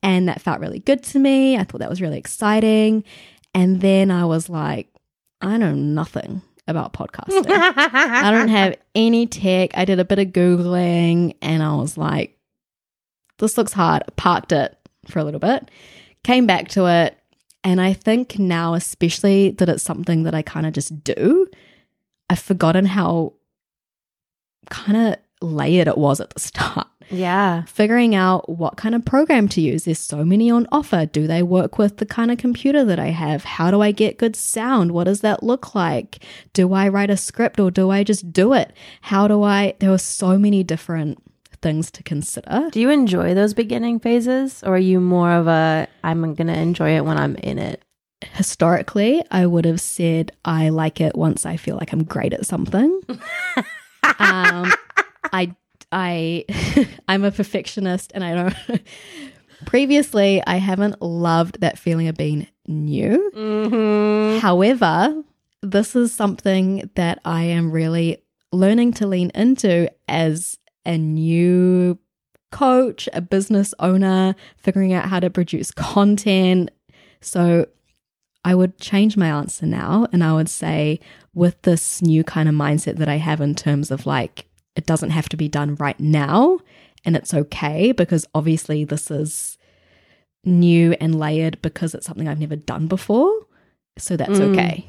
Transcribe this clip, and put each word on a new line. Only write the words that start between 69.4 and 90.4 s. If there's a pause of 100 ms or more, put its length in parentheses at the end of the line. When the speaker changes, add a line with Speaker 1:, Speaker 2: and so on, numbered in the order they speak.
Speaker 1:
as (280)
a
new (540)
coach,
a
business
owner, (220)
figuring
out
how
to
produce
content. (520)
So (760)
I
would
change
my
answer
now
and
I
would
say (340)
with
this
new
kind
of
mindset
that
I
have
in
terms
of,
like, (280)
it
doesn't
have
to
be
done
right
now (460)
and
it's
okay
because (100)
obviously
this
is (880)